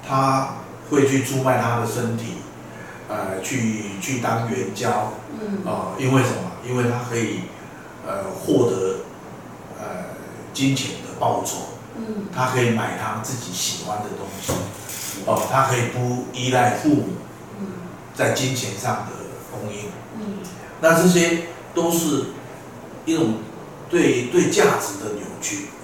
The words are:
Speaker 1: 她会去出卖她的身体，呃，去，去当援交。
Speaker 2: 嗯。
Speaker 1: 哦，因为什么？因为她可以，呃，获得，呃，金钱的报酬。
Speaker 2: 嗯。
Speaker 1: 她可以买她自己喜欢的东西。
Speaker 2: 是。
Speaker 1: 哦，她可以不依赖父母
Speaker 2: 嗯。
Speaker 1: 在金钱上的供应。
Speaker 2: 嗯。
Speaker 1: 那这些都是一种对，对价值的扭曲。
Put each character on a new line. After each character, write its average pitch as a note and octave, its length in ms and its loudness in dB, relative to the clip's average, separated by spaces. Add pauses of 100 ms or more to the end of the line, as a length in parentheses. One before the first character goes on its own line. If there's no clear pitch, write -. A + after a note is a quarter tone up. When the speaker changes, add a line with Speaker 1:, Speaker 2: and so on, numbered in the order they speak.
Speaker 1:
她 C3+ 480 2 (340)
会 C#3 180 6
去 C3+ 160 4
出 C3 200 0
卖 B2+ 180 6
她 A#2+ 180 2
的 A2+ 60 0
身 A2+ 320 0
体， A2+ 200 -6 (720)
呃， F#2+ 340 -4
去， G#2+ 580 0
去 B2+ 180 -2
当 A#2 300 2
援 - 240 -2
交。 - 400 0 (260)
Speaker 2:
嗯。 G3+ 260 -4
Speaker 1:
哦， - 340 -2
因 C3 140 4
为 C3 100 8
什 A#2 60 4
么？ - 220 -4 (160)
因 B2 100 0
为 B2 80 2
她 A2+ 220 2
可 A#2 80 -4
以， G2+ 260 0 (680)
呃， G2 240 -4
获 F#2+ 400 4
得， F#2+ 300 0 (800)
呃， - 60 -8 (680)
金 C3+ 240 4
钱 - 180 -2 (100)
的 - 160 -10
报 - 240 2
酬。 - 140 -4 (380)
Speaker 2:
嗯。 G#3+ 380 -6
Speaker 1:
她 B2+ 140 2
可 B2 140 2
以 A#2 100 4
买 G#2+ 260 0
她 A2 240 -4
自 A#2+ 160 -6
己 - 160 -8
喜 - 320 -2
欢 G#2+ 140 -2
的 G#2+ 60 -4 (120)
东 - 80 -8 (160)
西。 - 100 -4 (360)
Speaker 2:
是。 - 380 -8
Speaker 1:
哦， - 160 4 (100)
她 C3+ 120 4
可 B2 120 2
以 A#2+ 120 2
不 B2 440 -2
依 B2+ 200 -2
赖 - 240 6
父 D#3 140 2
母 B2 160 6 (540)
Speaker 2:
嗯。 - 80 -6 (460)
Speaker 1:
在 - 180 2
金 C3 240 0
钱 - 220 -4
上 - 300 -2
的 - 40 -10 (400)
供 - 200 -8
应。 - 180 -8 (300)
Speaker 2:
嗯。 G3+ 200 -6 (400)
Speaker 1:
那 E3 140 8
这 E3+ 140 8
些 E3+ 380 6 (280)
都 E3+ 180 2
是 D3 340 2 (800)
一 E3 100 4
种 A2+ 200 4 (540)
对， C3+ 360 6
对 - 240 6
价 C#3 140 6 (160)
值 - 240 -6
的 G#2+ 120 -2
扭 G2 80 -6 (180)
曲。 - 280 -6 (140)